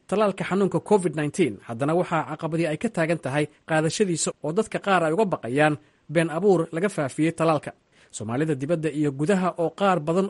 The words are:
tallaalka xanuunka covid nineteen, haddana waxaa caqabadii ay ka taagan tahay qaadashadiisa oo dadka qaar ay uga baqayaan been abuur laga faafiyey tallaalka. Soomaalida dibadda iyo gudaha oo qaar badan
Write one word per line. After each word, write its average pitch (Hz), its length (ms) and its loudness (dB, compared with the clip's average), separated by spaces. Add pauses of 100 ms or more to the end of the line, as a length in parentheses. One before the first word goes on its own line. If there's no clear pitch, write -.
tallaalka 196 360 0
xanuunka 185 360 0
covid 180 360 2
nineteen, 147 380 0 (140)
haddana 131 280 -2
waxaa 175 340 0
caqabadii 160 380 -2
ay 156 100 -2
ka 233 120 -4
taagan 170 300 0
tahay 143 260 -2 (200)
qaadashadiisa 165 640 0 (140)
oo 147 80 -4
dadka 190 280 -2
qaar 185 240 2
ay 156 100 2
uga 208 120 2
baqayaan 147 520 2 (320)
been 165 200 0
abuur 165 420 2
laga 170 180 -2
faafiyey 151 420 0
tallaalka. 160 400 0 (420)
Soomaalida 135 420 -2
dibadda 151 360 -2
iyo 147 200 0
gudaha 175 460 0
oo 160 120 0
qaar 185 300 2
badan 170 300 0